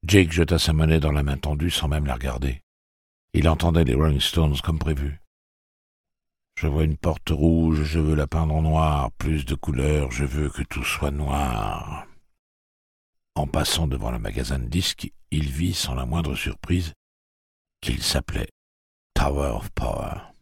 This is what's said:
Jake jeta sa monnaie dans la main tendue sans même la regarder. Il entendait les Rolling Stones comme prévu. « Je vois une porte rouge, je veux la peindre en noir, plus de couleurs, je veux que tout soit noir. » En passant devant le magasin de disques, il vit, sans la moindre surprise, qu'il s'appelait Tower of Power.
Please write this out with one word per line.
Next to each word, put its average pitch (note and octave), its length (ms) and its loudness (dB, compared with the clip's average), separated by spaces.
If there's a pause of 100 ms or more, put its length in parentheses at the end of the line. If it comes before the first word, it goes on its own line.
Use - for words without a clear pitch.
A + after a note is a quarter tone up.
Jake F#2 280 6
jeta E2 260 4
sa E2 140 2
monnaie D#2+ 260 6
dans D2+ 140 2
la D2 100 2
main C#2 140 -2
tendue D2+ 340 -2
sans - 160 -2
même D2 180 0
la C2 100 -2
regarder. C2 460 -4 (720)
Il D#2+ 140 4
entendait E2 380 4
les B1 100 2
Rolling D2 240 4
Stones D2+ 400 2
comme D#2+ 180 -2
prévu. « D2 440 -2 (1400)
Je D#2 80 -2
vois D2+ 160 2
une D#2 140 0
porte - 320 -4
rouge, D#2+ 540 4
je D2+ 160 0
veux D#2 140 2
la D2 140 0
peindre D#2+ 260 0
en D#2 80 2
noir, D#2 520 2
plus D2+ 320 -2
de - 100 -4
couleurs, C#2+ 560 0
je C2+ 140 -2
veux C#2+ 240 -2
que - 120 -8
tout C#2 220 -6
soit - 280 -4
noir. » C2 920 -4 (1300)
En D2 120 -2
passant D2+ 400 0
devant A#1+ 240 -2
le A#1 80 -4
magasin A#1+ 400 -4
de A1+ 80 -4
disques, - 420 -4 (220)
il D2+ 180 -2
vit, E2+ 240 -2
sans - 220 -4
la C2 100 -4
moindre D#2 300 -2
surprise, - 580 -4 (880)
qu'il - 220 -4
s'appelait - 460 -2 (640)
Tower C#2+ 420 0
of - 160 -8
Power. - 480 -6 (220)